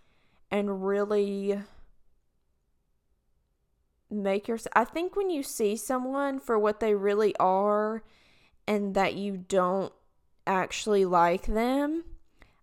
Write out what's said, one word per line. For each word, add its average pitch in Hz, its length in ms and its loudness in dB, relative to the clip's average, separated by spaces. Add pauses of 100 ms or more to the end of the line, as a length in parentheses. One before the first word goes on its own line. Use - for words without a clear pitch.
(500)
and 196 340 -2
really 202 800 0 (2500)
make 202 380 -2
yourself, 226 280 -6
I 226 100 6
think 339 300 -6
when 392 140 0
you 285 140 -2
see 214 320 -2
someone 269 640 -4
for 233 180 0
what 208 220 2
they 214 160 2
really 202 400 2
are 208 680 2 (640)
and 202 280 -2
that 196 180 2
you 196 240 -6
don't 185 560 0 (540)
actually 196 580 2
like 175 400 4
them, 269 600 0 (580)